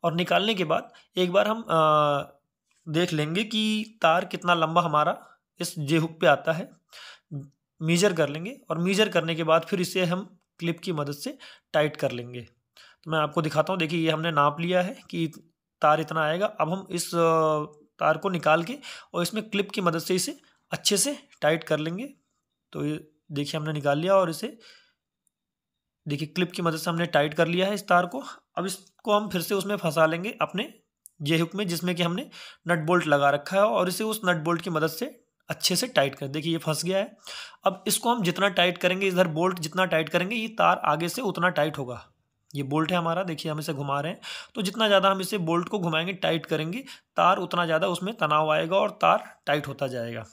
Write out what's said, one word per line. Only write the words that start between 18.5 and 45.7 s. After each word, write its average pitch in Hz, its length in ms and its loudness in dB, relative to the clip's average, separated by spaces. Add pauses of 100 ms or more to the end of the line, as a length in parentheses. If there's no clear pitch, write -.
के 233 140 -8 (360)
और 170 100 0
इसमें 214 260 -6
क्लिप 196 220 -2
की - 100 -4
मदद 165 180 2
से 185 160 -2
इसे 185 240 -4 (320)
अच्छे 196 260 0
से 277 220 0 (220)
टाइट 160 220 2
कर 156 160 0
लेंगे। 180 340 -6 (580)
तो 147 140 -6
ये 151 260 -6 (200)
देखिए 143 280 -4
हमने 151 140 -4
निकाल 143 240 0
लिया 185 180 2
और 185 140 4
इसे 165 300 -8 (1500)
देखिए 147 200 -4
क्लिप 175 240 -2
की - 100 -8
मदद 165 160 0
से 160 120 -4
हमने 170 160 0
टाइट 151 280 2
कर 165 140 2
लिया 180 200 0
है 208 60 -2
इस 202 140 -8
तार 180 180 4
को। 254 180 -8 (340)
अब 175 80 -4
इसको - 480 -4
हम 208 160 2
फिर 175 120 -2
से 170 140 -2
उसमें 196 200 -2
फंसा 160 300 2
लेंगे 170 360 -2
अपने 202 320 -4 (480)
जे 156 160 2
हुक 165 180 0
में, 202 120 -2
जिसमें 170 280 -2
कि 170 80 0
हमने 185 260 -2 (380)
नट 170 120 2
बोल्ट 160 280 4
लगा 143 220 6
रखा 143 280 0
है, 196 60 6
और 208 240 2
इसे 185 160 -2
उस 220 220 -2
नट 180 120 4
बोल्ट 160 240 0
की 190 80 -8
मदद 160 180 0
से - 360 -8 (260)
अच्छे - 260 -2
से 254 120 -2
टाइट 139 280 2
कर, 139 120 -8
देखिए 151 240 -4
ये 165 60 0
फंस 156 280 -4
गया 185 120 0
है। 202 200 -4 (480)
अब 190 220 -2
इसको 226 220 0
हम 240 140 2
जितना 185 240 2
टाइट 180 300 2
करेंगे, 185 300 0
इधर 180 200 4
बोल्ट 175 320 0
जितना 170 260 0
टाइट 160 240 0
करेंगे, 185 260 0
ये 220 120 -4
तार 185 300 4
आगे 160 320 0
से 247 120 -6
उतना 185 280 0
टाइट 151 280 0
होगा। 123 320 -10 (460)
ये 143 80 -6
बोल्ट 156 280 0
है 180 60 2
हमारा, 170 260 -2
देखिए 160 280 -6
हम 151 80 -6
इसे 156 140 -6
घुमा 143 280 -4
रहे 160 100 -6
हैं, 240 100 -12 (340)
तो 226 60 -6
जितना 220 260 -2
ज़्यादा 196 240 6
हम 185 100 -2
इसे 185 160 -4
बोल्ट 170 320 0
को 214 100 -2